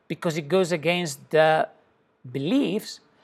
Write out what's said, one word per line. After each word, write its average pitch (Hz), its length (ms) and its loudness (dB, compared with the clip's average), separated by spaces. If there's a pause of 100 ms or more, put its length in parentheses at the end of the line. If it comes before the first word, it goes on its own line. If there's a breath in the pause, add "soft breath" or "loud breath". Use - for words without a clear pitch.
because 165 300 -4
it 143 100 -6
goes 180 240 2
against 165 560 -2
the 156 400 4 (640)
beliefs. 190 680 -2 (220 soft breath)